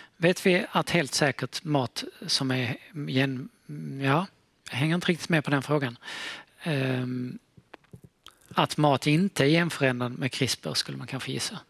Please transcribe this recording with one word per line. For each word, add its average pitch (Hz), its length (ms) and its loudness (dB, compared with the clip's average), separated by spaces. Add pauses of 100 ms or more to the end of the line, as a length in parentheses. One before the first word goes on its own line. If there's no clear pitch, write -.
(160)
vet 175 300 2
vi 180 240 4
att 165 200 0
helt 160 240 0
säkert - 500 0
mat 143 400 0 (220)
som 139 240 0
är 127 260 -2 (320)
gen-, 135 400 0 (540)
ja, 143 240 2 (440)
jag - 60 -4
hänger 156 180 2
inte 175 120 -2
riktigt 170 220 0
med 160 160 2
på - 60 -2
den 139 120 2
frågan. 135 360 0 (640)
Ehm, 127 760 -2 (1160)
att - 220 2
mat 147 300 4
inte 156 380 4
är 139 40 6
genförändrad 131 680 2
med 127 140 -2
crispr - 420 -2
skulle 135 240 -4
man 131 80 -10
kanske 131 260 -8
gissa. 135 260 -6 (120)